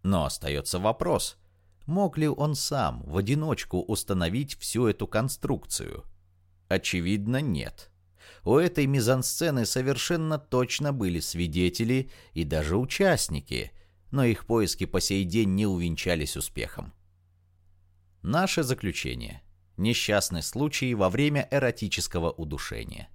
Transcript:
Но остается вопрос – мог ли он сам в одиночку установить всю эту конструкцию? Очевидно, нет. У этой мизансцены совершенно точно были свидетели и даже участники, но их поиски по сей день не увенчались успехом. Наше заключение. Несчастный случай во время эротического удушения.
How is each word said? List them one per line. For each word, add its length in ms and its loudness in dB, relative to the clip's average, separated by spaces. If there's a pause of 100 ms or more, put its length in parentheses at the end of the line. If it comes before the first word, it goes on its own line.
Но 220 2
остается 540 -4
вопрос – 580 0 (480)
мог 320 0
ли 120 2
он 260 0
сам 480 -2
в 140 -4
одиночку 640 0
установить 760 -2
всю 300 0
эту 180 0
конструкцию? 1000 -4 (640)
Очевидно, 720 0
нет. 500 -4 (540)
У 100 6
этой 300 4
мизансцены 800 2
совершенно 720 0
точно 560 0
были 260 0
свидетели 880 0 (240)
и 120 -2
даже 320 0
участники, 920 0 (400)
но 120 2
их 220 2
поиски 400 2
по 160 0
сей 240 0
день 300 2
не 100 2
увенчались 720 0
успехом. 560 -8 (1300)
Наше 420 2
заключение. 800 -4 (340)
Несчастный 680 2
случай 500 -2
во 160 4
время 420 2
эротического 800 0
удушения. 840 -8